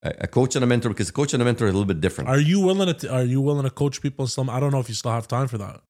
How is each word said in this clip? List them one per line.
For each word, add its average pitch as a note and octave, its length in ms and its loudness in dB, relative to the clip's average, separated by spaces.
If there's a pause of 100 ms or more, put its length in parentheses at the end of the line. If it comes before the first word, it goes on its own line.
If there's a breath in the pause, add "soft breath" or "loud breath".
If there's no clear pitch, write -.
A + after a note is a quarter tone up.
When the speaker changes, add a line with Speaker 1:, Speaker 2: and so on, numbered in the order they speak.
Speaker 1:
A, D2+ 160 -2
a - 80 -6
coach B2+ 260 2
and C3+ 80 0
a B2 40 2
mentor, A#2+ 240 2
because G2 180 -2
a - 40 -10
coach C#3+ 200 -2
and B2 100 2
a - 20 4
mentor A#2 200 2
are G#2+ 40 4
a F#2+ 40 2
little G2 140 2
bit F2+ 140 0
different. E2+ 300 -2
Speaker 2:
Are C3+ 80 4
you D#3+ 220 4
willing F#3 340 2
to, - 180 -8
are B2+ 120 0
you B2+ 160 0
willing C#3+ 240 0
to C3+ 60 0
coach C#3 300 -2
people - 260 -4
in - 20 -4
some, C3 220 -4
I B2+ 100 -2
don't C#3+ 100 2
know C3+ 100 2
if A#2 80 -4
you A2 60 -8
still A#2 160 -4
have A2+ 160 -2
time B2+ 220 -2
for A#2 100 -6
that. F#2+ 320 -10